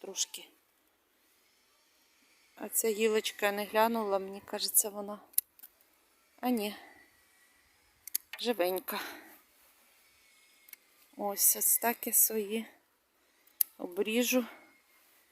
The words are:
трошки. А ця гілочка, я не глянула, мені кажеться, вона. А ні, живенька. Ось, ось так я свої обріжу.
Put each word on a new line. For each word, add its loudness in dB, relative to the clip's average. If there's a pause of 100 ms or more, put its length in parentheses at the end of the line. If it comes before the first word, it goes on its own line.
трошки. -8 (2000)
А -12
ця 0
гілочка, 2
я 4
не -4
глянула, 2
мені -6
кажеться, 0
вона. -10 (1200)
А -2
ні, -2 (1700)
живенька. -2 (2250)
Ось, 2
ось 2
так 0
я -2
свої 2 (1120)
обріжу. 0 (880)